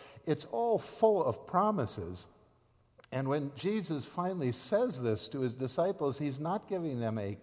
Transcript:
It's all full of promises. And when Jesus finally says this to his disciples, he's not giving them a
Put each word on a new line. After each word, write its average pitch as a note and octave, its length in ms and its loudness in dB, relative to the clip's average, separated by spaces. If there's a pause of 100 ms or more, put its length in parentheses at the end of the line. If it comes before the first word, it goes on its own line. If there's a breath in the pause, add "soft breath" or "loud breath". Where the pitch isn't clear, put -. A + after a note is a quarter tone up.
(260 loud breath)
It's D3 200 0
all A#3 320 2
full G#3 460 4
of A#2+ 220 -2
promises. C3+ 800 0 (840)
And C3+ 160 -2
when C#3 260 0
Jesus E3 500 -2
finally F3 460 0
says G#3 500 2
this A2+ 280 0
to C#3 120 -4
his B2 140 0
disciples, C#3 640 0
he's C#3+ 220 -2
not F3 280 -2
giving E3 300 -2
them A2+ 180 0
a G#2 260 -2